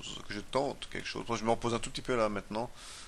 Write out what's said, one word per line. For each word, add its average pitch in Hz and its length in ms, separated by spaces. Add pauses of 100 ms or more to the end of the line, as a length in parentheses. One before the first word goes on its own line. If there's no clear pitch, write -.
(280)
que 101 80
je 104 60
tente 131 500
quelque 101 160
chose. - 200
Moi, 113 100
je 104 60
me 113 60
repose 117 240
un 117 60
tout 131 100
petit - 140
peu 131 120
là 110 140
maintenant. 107 400 (380)